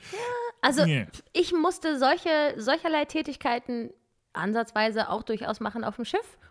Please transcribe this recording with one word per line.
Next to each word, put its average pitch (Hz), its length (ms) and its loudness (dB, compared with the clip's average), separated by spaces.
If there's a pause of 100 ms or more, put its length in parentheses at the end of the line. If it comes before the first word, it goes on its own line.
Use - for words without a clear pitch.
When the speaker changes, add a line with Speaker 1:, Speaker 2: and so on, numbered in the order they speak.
(140)
Speaker 1:
Ja, 392 40 -6 (440)
also 285 240 4
Speaker 2:
Nee. 135 220 2 (260)
Speaker 1:
ich 349 180 2
musste 320 480 2
solche, 294 300 4 (280)
solcherlei 302 480 0
Tätigkeiten 247 840 -4 (440)
ansatzweise 214 760 0
auch 214 140 -2
durchaus - 360 -4
machen 220 240 -6
auf 208 120 -4
dem 233 100 -6
Schiff. - 320 -4 (140)